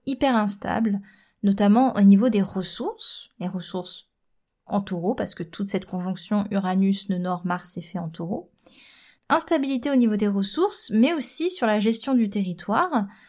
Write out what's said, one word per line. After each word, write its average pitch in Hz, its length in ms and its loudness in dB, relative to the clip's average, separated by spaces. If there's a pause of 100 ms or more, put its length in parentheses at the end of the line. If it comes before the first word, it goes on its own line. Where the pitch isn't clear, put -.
hyper 262 320 0
instable, 202 640 0 (400)
notamment 208 560 4
au 208 40 4
niveau 202 280 8
des 208 120 2
ressources, - 880 -6 (100)
les 175 80 -6
ressources 180 640 -10 (560)
en 202 140 -4
taureau, 190 360 -2
parce 202 200 -6
que 175 80 -8
toute 196 240 -8
cette - 180 -4
conjonction 190 640 -4
Uranus 196 600 0
nœud 185 80 -2
nord 180 260 -4
Mars 175 280 -4
s'est 175 100 -8
fait - 180 -10
en 170 100 -8
taureau. 180 420 -8 (760)
Instabilité 277 640 0
au 277 40 4
niveau 233 200 4
des 208 140 2
ressources, 202 640 -2
mais 254 200 4
aussi 320 360 -2
sur 262 180 -2
la 214 140 2
gestion 226 320 0
du 233 160 2
territoire. 202 800 -2 (220)